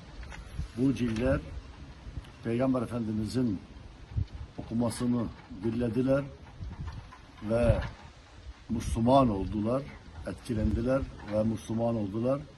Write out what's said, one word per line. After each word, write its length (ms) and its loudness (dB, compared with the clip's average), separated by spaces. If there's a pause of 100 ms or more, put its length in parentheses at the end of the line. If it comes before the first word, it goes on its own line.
(800)
Bu 160 4
cinler 460 2 (1040)
Peygamber 380 2
Efendimizin 760 0 (1000)
okumasını 640 0 (400)
dinlediler 600 2 (1300)
ve 300 6 (880)
Müslüman 600 6
oldular, 520 0 (440)
etkilendiler 760 2 (300)
ve 100 4
Müslüman 540 0
oldular. 440 0 (180)